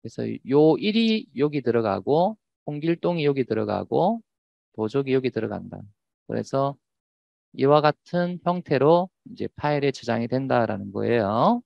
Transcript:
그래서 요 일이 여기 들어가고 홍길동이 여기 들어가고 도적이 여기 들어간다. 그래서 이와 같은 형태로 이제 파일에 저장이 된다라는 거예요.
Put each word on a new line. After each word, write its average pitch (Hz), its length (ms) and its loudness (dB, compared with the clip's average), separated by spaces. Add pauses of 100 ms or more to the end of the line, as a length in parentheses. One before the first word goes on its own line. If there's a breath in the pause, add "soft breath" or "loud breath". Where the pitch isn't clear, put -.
그래서 117 220 -10 (260)
요 151 280 6
일이 220 500 0 (100)
여기 147 240 0
들어가고 117 760 0 (280)
홍길동이 165 600 -2
여기 135 200 0
들어가고 110 760 -2 (540)
도적이 131 380 -2
여기 131 180 0
들어간다. 98 500 -8 (460)
그래서 135 480 -4 (760)
이와 143 280 4
같은 175 600 0
형태로 175 680 2 (220)
이제 104 240 -8
파일에 143 360 0
저장이 117 360 -4
된다라는 117 640 -2
거예요. 113 720 0